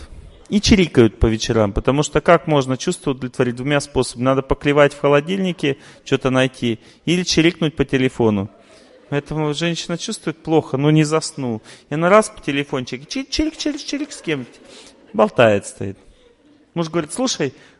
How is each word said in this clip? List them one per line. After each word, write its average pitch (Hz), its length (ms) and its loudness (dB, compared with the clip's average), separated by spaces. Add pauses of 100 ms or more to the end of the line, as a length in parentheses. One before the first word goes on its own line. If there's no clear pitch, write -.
(500)
И 208 120 0
чирикают 147 580 4
по 123 80 2
вечерам, 110 460 0
потому 135 280 0
что 147 200 -2
как 170 260 4
можно 135 280 0
чувство 151 360 -4
удовлетворить 127 440 -2
двумя 139 240 -2
способами? 123 460 -4
Надо 135 160 2
поклевать 143 540 2
в - 40 -20
холодильнике, 160 800 0 (260)
что-то 135 280 -2
найти, 127 480 0 (260)
или 175 160 0
чирикнуть 165 540 0
по 139 100 0
телефону. 113 640 0 (600)
Поэтому 151 440 -4
женщина 170 420 -4
чувствует - 460 -8
плохо, 156 360 0
но 143 120 2
не 156 140 6
заснул. 143 580 -4 (300)
И - 20 -6
она 165 160 0
раз 214 200 6
по - 120 -20
телефончику, 139 640 -6
чирик, 269 240 -10
чирик, 311 280 -4
чирик, 294 260 -6
чирик 294 280 -8
с - 120 -18
кем-то. 139 340 -6 (560)
Болтает 107 540 2
стоит. - 320 -12 (760)
Муж 165 160 -4
говорит: 160 240 -4
«Слушай, 175 400 -4 (260)